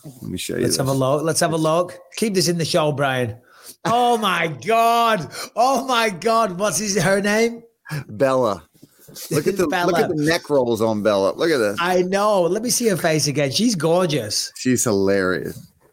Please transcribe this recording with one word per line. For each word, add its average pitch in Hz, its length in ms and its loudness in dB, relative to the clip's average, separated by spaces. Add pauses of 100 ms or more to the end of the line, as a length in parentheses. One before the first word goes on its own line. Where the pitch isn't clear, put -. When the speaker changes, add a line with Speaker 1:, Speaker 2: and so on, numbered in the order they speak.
Speaker 1:
Let - 280 -14
me 90 80 -6
show - 160 -8
you 90 80 -2
Speaker 2:
Let's 87 140 0
have 135 100 -2
a 135 40 0
Speaker 1:
this. 135 80 0
Speaker 2:
look. 139 240 0
Let's 160 180 -2
have 165 120 0
a 165 40 -2
look. 160 420 0 (160)
Keep 214 180 -2
this 175 140 0
in 175 100 0
the 165 80 -2
show, 156 260 0
Brian. 127 460 -2 (480)
Oh 240 320 2
my 180 300 0
<laughs> 139 180 -10
God. 226 640 2 (240)
Oh 262 300 2
my 226 240 2
God. 208 500 0
What's 202 200 -2
his, 202 200 -2
her 196 220 2
name? 226 400 0 (460)
Speaker 1:
Bella. 117 560 0 (680)
Look 156 160 0
at 196 120 0
the, 180 100 2
Speaker 2:
<laughs> - 20 -2
Bella. 180 220 0
Speaker 1:
look 170 80 2
at 147 100 0
the 170 60 -4 (100)
neck 170 240 -2
rolls 120 320 2
on 110 220 0
Bella. 101 320 2
Look 165 160 0
at 147 80 2
this. 104 200 0
Speaker 2:
I 180 220 2
know. 196 420 2
Let 190 200 0
me 247 80 -2
see 240 160 0
her 190 100 2
face 156 300 0
again. 139 240 -2
She's 208 240 0
gorgeous. 160 840 -2
Speaker 1:
She's 123 260 0
hilarious. 95 880 0 (220)